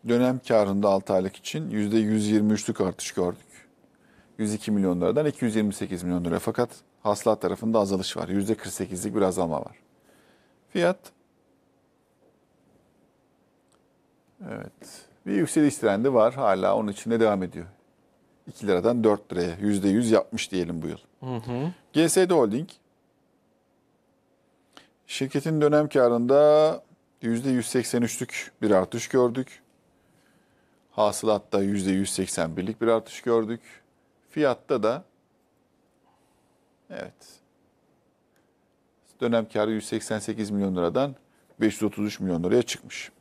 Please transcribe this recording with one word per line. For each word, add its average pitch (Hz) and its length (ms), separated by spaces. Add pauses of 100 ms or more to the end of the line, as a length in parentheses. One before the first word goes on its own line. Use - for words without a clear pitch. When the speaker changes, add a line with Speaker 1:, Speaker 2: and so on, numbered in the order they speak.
Speaker 1:
dönem 127 400
karında 101 400
altı 98 240
aylık 92 240
için - 340
yüzde 107 280
yüz 107 280
yirmi 107 260
üçlük 107 280
artış - 320
gördük. - 560 (680)
Yüz 107 160
iki 107 160
milyon 95 300
liradan 120 260
iki 135 180
yüz 110 120
yirmi 107 160
sekiz 92 300
milyon 87 220
liraya. 87 140
Fakat 120 320 (320)
hasılat 104 400
tarafında 110 360
azalış 98 380
var. 85 120
Yüzde 101 260
kırk 98 180
sekizlik 95 420
bir 104 80
azalma 87 380
var. - 160 (920)
Fiyat, 180 440 (3500)
evet, - 560 (200)
bir 98 60
yükseliş 151 440
trendi 117 380
var. 117 200
Hala 98 420
onun 110 120
içinde 113 320
devam 104 220
ediyor. 87 240 (800)
İki - 200
liradan 110 380
dört 104 280
liraya 87 240
yüzde 101 320
yüz 110 220
yapmış - 400
diyelim 87 320
bu 80 40
yıl. - 120 (220)
Speaker 2:
Hı 127 160
hı. 123 360 (200)
Speaker 1:
G 156 160
S 185 200
D 185 60
Holding, 123 340 (2500)
şirketin 147 540
dönem 147 280
karında 143 920 (400)
yüzde 120 280
yüz 123 160
seksen 120 360
üçlük - 500 (100)
bir 107 80
artış 98 380
gördük. 127 540 (1300)
Hasılatta 104 720
yüzde 98 280
yüz 95 220
seksen 82 440
birlik 95 240
bir 117 80
artış 113 340
gördük. 113 380 (720)
Fiyatta 131 520
da, 123 220 (1900)
evet, - 500 (1800)
dönem 117 280
karı 107 220
yüz 107 160
seksen 110 320
sekiz 107 320
milyon 98 260
liradan 127 380 (460)
beş 110 140
yüz - 80
otuz 104 240
üç - 140
milyon 90 240
liraya 113 180
çıkmış. - 580